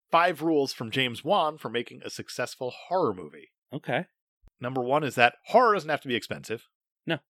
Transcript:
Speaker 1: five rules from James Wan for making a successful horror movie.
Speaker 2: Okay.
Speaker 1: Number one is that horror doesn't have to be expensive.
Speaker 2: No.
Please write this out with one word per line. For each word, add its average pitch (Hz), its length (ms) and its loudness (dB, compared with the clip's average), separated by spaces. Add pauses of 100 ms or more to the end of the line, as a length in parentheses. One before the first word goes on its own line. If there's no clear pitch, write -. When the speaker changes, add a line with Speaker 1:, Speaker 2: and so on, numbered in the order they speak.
(100)
Speaker 1:
five 170 320 2
rules 151 300 2
from 117 180 -10
James 123 340 -2
Wan 156 340 0
for 127 120 -10
making 120 340 -6
a 107 60 -12
successful - 600 -8 (160)
horror 165 260 0
movie. 78 380 -16 (200)
Speaker 2:
Okay. 135 340 -4 (540)
Speaker 1:
Number 127 220 -4
one 139 200 0
is 127 120 -4
that 120 200 6 (120)
horror 226 280 6
doesn't 156 160 -2
have 143 120 -2
to 143 60 -10
be 123 60 0
expensive. - 540 -6 (380)
Speaker 2:
No. 165 120 -4 (120)